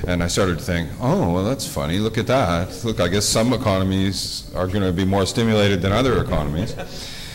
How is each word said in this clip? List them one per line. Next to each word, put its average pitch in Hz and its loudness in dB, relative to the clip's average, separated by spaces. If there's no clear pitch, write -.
And 87 0
I 87 0
started 90 0
to - -10
think, 85 -2
"Oh, 127 2
well, 92 2
that's 131 -2
funny. 78 -2
Look 110 0
at - -2
that. 92 0
Look, 113 -2
I 90 4
guess 101 0
some 117 2
economies 95 0
are 90 -2
gonna 95 0
be 92 2
more 98 2
stimulated 104 2
than 95 2
other 113 2
economies." 78 -2